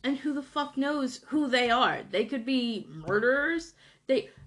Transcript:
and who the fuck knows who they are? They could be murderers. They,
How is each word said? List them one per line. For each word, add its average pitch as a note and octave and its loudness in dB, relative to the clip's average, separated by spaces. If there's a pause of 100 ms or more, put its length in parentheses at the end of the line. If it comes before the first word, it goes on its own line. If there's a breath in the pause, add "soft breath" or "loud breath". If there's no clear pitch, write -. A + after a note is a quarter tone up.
and C4+ -2
who D4+ -4
the C#4 -4
fuck C#4+ -6
knows C#4 -2
who D4+ 0
they B3 2
are? G3+ 2 (100)
They G#3 0
could B3 -4
be A#3+ 0
murderers. B3 0 (320 soft breath)
They, - 2 (160)